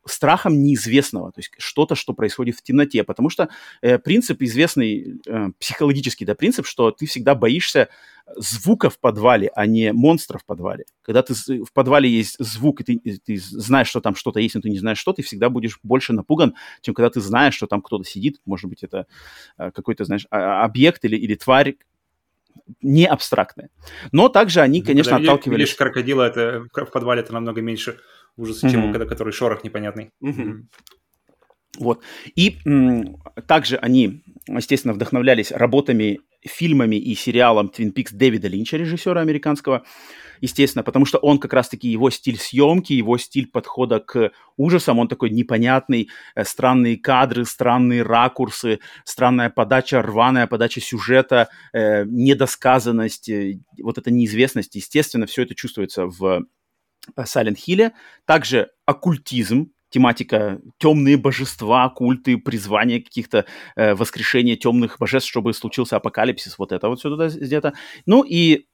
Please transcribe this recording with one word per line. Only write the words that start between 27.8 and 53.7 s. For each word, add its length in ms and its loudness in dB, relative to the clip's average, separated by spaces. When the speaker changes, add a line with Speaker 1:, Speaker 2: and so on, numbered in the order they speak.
Speaker 2:
ужаса, 320 -2
чем 140 4
Speaker 1:
Мгм. 100 -2
Speaker 2:
когда, 140 -4
который 260 -6
шорох 320 -4
непонятный. 460 -10
Speaker 1:
Мгм. 220 -6
Speaker 2:
Мгм. 260 -12
Speaker 1:
Вот. 240 -2
И, 200 2
м, 520 2
также 300 2
они, 460 2
естественно, 460 -2
вдохновлялись 580 0
работами, 680 0
фильмами 520 0
и 200 -4
сериалом 600 2
Twin 160 -4
Peaks 200 -6
Дэвида 360 2
Линча, 300 -6
режиссёра 420 -4
американского, 640 -2
естественно, 420 0
потому 220 2
что 120 0
он 200 4
как 160 -8
раз-таки, 340 0
его 220 2
стиль 280 -4
съёмки, 560 2
его 240 0
стиль 300 -6
подхода 520 -2
к 320 -2
ужасам, 440 2
он 80 2
такой 220 -4
непонятный, 800 0
э, 80 -4
странные 540 2
кадры, 480 0
странные 560 0
ракурсы, 800 0
странная 460 0
подача, 520 0
рваная 460 2
подача 320 -2
сюжета, 680 2
э, 320 2
недосказанность, 1200 0
э, 280 -4